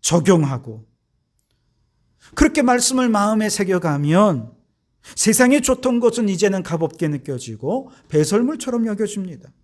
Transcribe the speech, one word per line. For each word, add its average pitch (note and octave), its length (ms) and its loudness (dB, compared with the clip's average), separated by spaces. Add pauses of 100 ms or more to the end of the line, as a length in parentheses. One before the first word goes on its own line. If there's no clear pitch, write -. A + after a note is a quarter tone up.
적용하고 C3+ 840 0 (1500)
그렇게 D4+ 260 4
말씀을 B3 460 2
마음에 G#3+ 400 0
새겨가면 E3+ 1040 0 (640)
세상에 B3 440 4
좋던 B3+ 380 0
것은 A3+ 300 0
이제는 F#3+ 340 0
값없게 E3 460 -4
느껴지고 C#3 840 -8 (180)
배설물처럼 A#3 760 0
여겨집니다. G3+ 640 -6 (140)